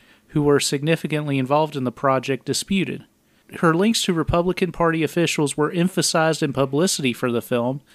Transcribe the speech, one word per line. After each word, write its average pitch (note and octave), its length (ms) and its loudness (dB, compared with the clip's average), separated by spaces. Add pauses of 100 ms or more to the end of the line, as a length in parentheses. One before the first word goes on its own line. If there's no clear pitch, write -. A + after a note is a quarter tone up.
(300)
who D3+ 120 0
were C#3+ 180 4
significantly D3+ 800 -2
involved D3 400 0
in C3 80 -4
the A#2+ 60 -2
project C3 540 0
disputed. - 600 -4 (540)
Her E3 160 4
links G#3+ 280 2
to F#3+ 100 0
Republican F3 580 0
Party E3 320 0
officials D3+ 540 0
were D3+ 140 0
emphasized E3 720 0
in C#3+ 120 0
publicity C#3 580 0
for B2 220 -4
the A#2 80 0
film, B2+ 400 -2 (140)